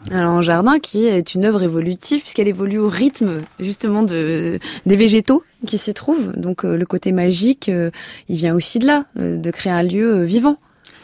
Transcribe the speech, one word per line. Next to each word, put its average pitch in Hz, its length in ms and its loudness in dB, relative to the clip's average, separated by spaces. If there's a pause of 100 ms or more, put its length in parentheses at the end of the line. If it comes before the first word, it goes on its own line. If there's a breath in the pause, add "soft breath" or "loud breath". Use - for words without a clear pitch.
(100)
Alors, 175 220 0
un 175 100 2
jardin 185 380 2
qui 214 260 -2
est 185 300 0
une 185 80 2
œuvre 208 180 2
évolutive, 180 580 -2
puisqu'elle 208 280 -2
évolue 196 300 -2
au 208 100 2
rythme, 190 540 0 (180)
justement, 208 420 -2
de, 165 560 -2 (280 loud breath)
des 196 100 6
végétaux 220 480 4 (220)
qui 214 120 -4
s'y 202 160 -6
trouvent. 269 420 -2
Donc, 175 280 -6
euh, 175 120 0
le 175 80 -2
côté 185 280 -2
magique, 185 560 0
euh, 170 240 0 (360 loud breath)
il 175 80 -2
vient 165 200 0
aussi 175 240 -2
de 254 60 2
là, 285 200 2 (120)
euh, 170 200 -2
de 165 140 -4
créer 185 200 -4
un 175 120 2
lieu, 208 320 2
euh, 175 80 2
vivant. 240 320 2 (480 loud breath)